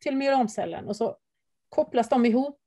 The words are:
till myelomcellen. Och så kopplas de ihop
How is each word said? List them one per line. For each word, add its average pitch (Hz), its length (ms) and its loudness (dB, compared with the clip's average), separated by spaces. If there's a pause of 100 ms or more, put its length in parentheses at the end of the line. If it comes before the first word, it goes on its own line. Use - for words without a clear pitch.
till 277 160 -4
myelomcellen. 240 720 -2
Och 196 80 -6
så - 200 -4 (540)
kopplas - 380 0
de 247 180 4
ihop 262 400 0